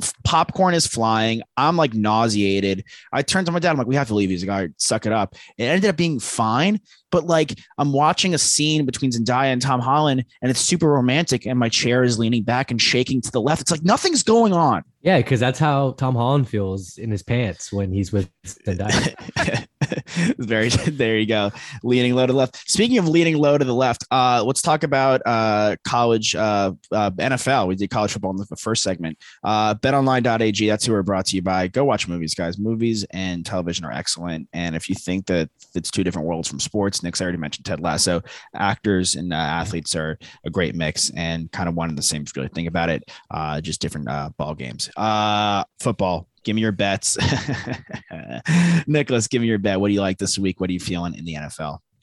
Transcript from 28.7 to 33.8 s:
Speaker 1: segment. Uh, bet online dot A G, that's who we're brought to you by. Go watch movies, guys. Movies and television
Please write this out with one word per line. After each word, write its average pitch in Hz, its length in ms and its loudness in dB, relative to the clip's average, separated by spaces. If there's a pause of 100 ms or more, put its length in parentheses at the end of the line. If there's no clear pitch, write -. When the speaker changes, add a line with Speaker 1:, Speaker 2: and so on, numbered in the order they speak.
Speaker 1:
segment. 85 340 -4 (260)
Uh, 107 320 2
bet 135 180 0
online 131 300 2
dot 113 180 2
A 110 100 4
G, 104 160 0
that's 107 180 0
who 120 80 0
we're 98 100 2
brought 95 240 0
to - 80 -2
you 95 80 -2
by. 92 240 0
Go 127 180 0
watch 113 220 0
movies, 85 260 -6
guys. 87 240 -4
Movies 110 540 -2
and 90 340 -6
television 87 400 -4